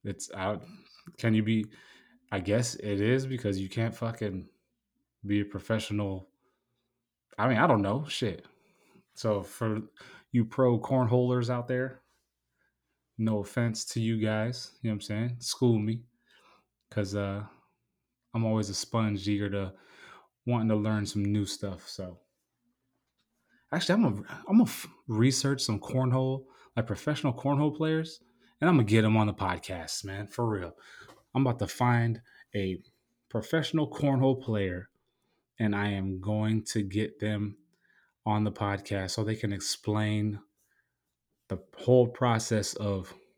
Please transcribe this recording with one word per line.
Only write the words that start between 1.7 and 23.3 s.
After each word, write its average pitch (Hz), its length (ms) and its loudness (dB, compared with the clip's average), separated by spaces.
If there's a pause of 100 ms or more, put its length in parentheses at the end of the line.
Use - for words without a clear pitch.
I 98 80 -2
guess 107 360 0
it 101 240 -2
is, 127 260 2
because 107 340 -2
you 95 80 -6
can't 113 260 -2
fucking 107 540 -6 (800)
be 104 140 2
a 101 40 -2
professional. 104 840 -4 (1080)
I 110 100 4
mean, 113 100 4
I 156 80 6
don't 113 160 4
know. 120 260 0
Shit. - 380 -6 (680)
So 104 280 -2
for 110 400 -4 (500)
you 120 120 4
pro 120 340 4
cornholers 123 720 2
out 123 180 -4
there, 127 320 -4 (1160)
no 110 220 2
offense 113 440 -2
to - 160 -4
you 113 180 0
guys, 110 640 -2
you 117 80 -4
know 107 60 0
what - 20 -4
I'm 101 60 -6
saying? 117 380 -4
School 120 380 2
me, 110 240 -2 (880)
'cause, 98 240 -2
uh, 101 300 -2 (880)
I'm 113 140 0
always 110 240 0
a 95 40 -6
sponge, 104 540 -2
eager 101 220 -2
to, 98 240 -4 (720)
wanting 117 220 0
to 110 80 4
learn 107 280 0
some 104 180 -2
new 104 220 2
stuff. 95 420 -8
So 90 340 -14 (1500)